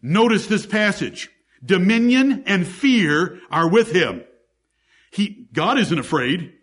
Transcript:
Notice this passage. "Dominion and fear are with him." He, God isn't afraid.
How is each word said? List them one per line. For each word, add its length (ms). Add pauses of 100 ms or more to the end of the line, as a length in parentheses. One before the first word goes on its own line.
Notice 460
this 180
passage. 600 (360)
"Dominion 800
and 200
fear 720 (100)
are 180
with 240
him." 300 (920)
He, 400
God 260
isn't 200
afraid. 540 (100)